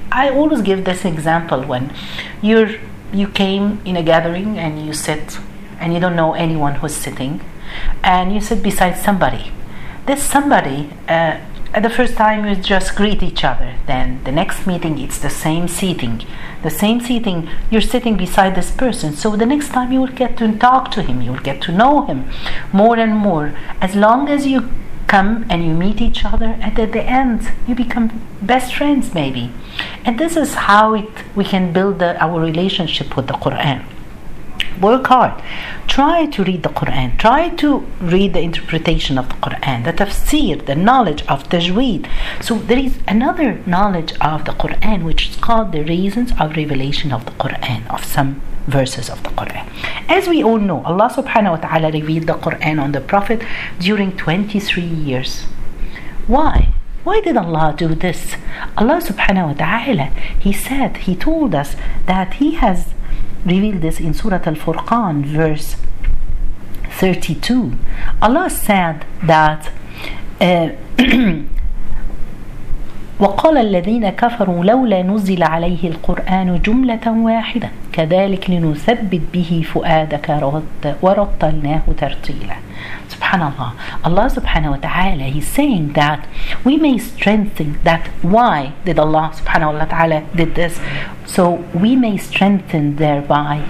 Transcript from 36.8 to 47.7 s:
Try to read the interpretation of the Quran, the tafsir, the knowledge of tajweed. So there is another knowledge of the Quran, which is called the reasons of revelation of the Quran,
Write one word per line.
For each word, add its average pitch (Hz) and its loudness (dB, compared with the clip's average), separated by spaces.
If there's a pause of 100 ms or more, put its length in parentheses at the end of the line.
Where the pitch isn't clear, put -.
Try 294 4
to - 0 (140)
read 190 2
the 180 2
interpretation 160 -2
of 127 -2
the - -2
Quran, 127 -4
the 165 -2
tafsir, 202 2
the 139 0
knowledge 196 2
of 143 -2
tajweed. 185 0 (320)
So 233 -2
there 214 2
is 269 0 (100)
another 262 0
knowledge 180 0
of 151 0
the - -2
Quran, - 4
which - 2
is - -6
called 220 2
the 151 -2
reasons 196 0
of 156 0
revelation 143 -2
of 113 -4
the - -12
Quran, - -6